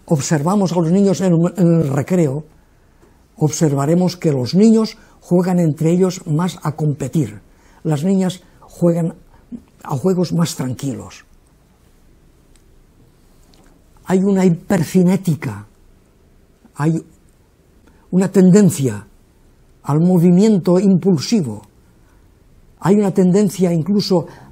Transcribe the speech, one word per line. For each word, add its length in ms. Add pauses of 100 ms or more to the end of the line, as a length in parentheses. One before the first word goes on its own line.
observamos 640
a 40
los 160
niños 300
en, 120 (240)
en 240
el 60
recreo, 580 (920)
observaremos 800
que 140
los 220
niños 440 (220)
juegan 400
entre 320
ellos 360
más 340
a 120
competir, 680 (420)
las 200
niñas 380 (180)
juegan 560 (680)
a 140
juegos 340
más 240
tranquilos. 720 (2750)
Hay 140
una 260
hipercinética, 1200 (1120)
hay 280 (1080)
una 200
tendencia 760 (760)
al 180
movimiento 800
impulsivo, 840 (1160)
hay 160
una 160
tendencia 600
incluso 540 (240)